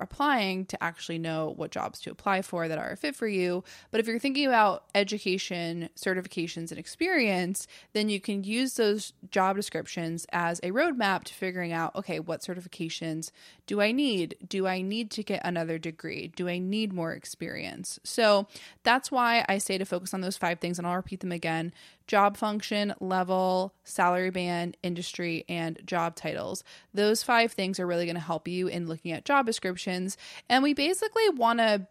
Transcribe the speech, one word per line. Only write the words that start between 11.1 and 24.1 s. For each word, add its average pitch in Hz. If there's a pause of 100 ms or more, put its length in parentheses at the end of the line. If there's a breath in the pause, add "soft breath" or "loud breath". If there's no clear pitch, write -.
to -
figuring 180
out, 165
okay, 170
what 160
certifications 165 (360 loud breath)
do 208
I 214
need? 233 (100)
Do 190
I 185
need 214
to 214
get 202
another 165
degree? 160
Do 180
I 175
need 196
more 165
experience? -
So 208 (340 loud breath)
that's 247
why 233
I 196
say 190
to 190
focus 185
on 190
those 202
five 170
things, 175
and 175
I'll 175
repeat 185
them 185
again. 165 (340 loud breath)
Job 202
function, 208
level, 185 (100)
salary 180